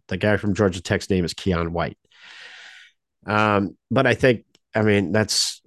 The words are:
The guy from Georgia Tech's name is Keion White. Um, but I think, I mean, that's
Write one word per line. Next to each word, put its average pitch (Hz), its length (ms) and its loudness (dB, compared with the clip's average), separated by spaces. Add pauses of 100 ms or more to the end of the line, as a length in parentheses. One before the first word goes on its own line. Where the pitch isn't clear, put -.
The 95 80 -8
guy 104 220 0
from 104 160 -4
Georgia 92 280 0
Tech's - 280 -2
name 92 160 0
is - 80 -6
Keion 85 400 -2
White. 82 240 -6 (1300)
Um, 104 500 2 (160)
but 131 160 2
I 120 60 4
think, 123 320 2 (280)
I 110 80 0
mean, 101 300 2
that's - 560 -2